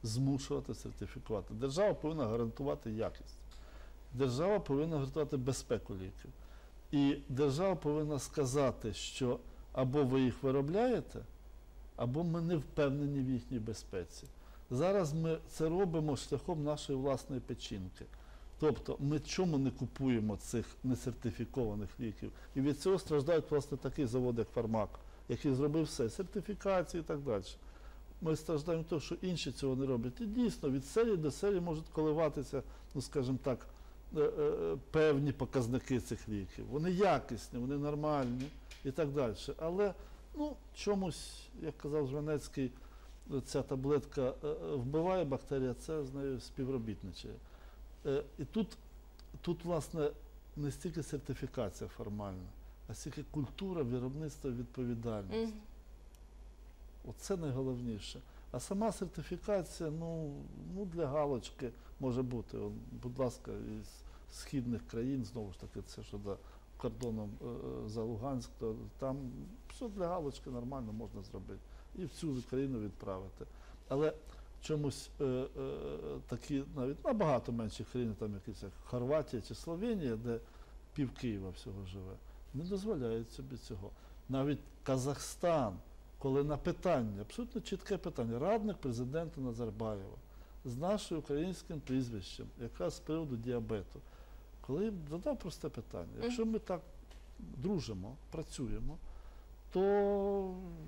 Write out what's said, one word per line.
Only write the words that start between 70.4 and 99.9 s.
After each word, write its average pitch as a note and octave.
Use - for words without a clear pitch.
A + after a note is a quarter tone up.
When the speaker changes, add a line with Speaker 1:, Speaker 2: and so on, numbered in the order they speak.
Speaker 1:
нормально B2
можна G#2+
зробити. G2+
І F#3
в C#3+
цю C3+
країну C3
відправити. G2
Але D3+
чомусь, D3
е, C#3+
е, C3
такі C#3
навіть C3+
набагато F#3+
менші A2+
країни, A#2+
там G#2+
якісь G2
як G2
Хорватія B2+
чи A2
Словенія, E3+
де A#2
пів C3+
Києва G2+
всього G2
живе, F#2+
не C3+
дозволяють E3+
собі C3
цього. G2+
Навіть C3+
Казахстан, C3+
коли C#3
на D3
питання, C3+
абсолютно A#3
чітке G3
питання, A#2+
радник G#3
президента C3+
Назарбаєва A2
з B2
нашим F3+
українським D#3
прізвищем, A#2
якраз D3+
з -
приводу D#3
діабету, A2+
коли E3
їм G#3
задав G3
просте D#3
питання: G#2+
Speaker 2:
Мгм. -
Speaker 1:
"Якщо A#3
ми A3
так F3+
дружимо, A#2+
працюємо, C3+
то G3